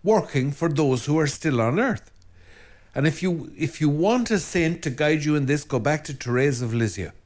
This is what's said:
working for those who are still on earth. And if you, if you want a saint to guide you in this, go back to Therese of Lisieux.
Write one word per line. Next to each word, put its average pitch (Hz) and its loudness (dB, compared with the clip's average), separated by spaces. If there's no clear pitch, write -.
working 147 2
for 165 -2
those 139 0
who 147 0
are 156 2
still 139 0
on 123 2
earth. 247 -2
And 139 2
if 156 -2
you, 170 -4
if - -6
you 151 2
want 214 2
a 202 2
saint 170 -2
to 156 -4
guide 151 0
you 151 2
in 143 0
this, 147 0
go 127 -2
back 147 0
to 147 -10
Therese 123 0
of 117 -4
Lisieux. 104 -2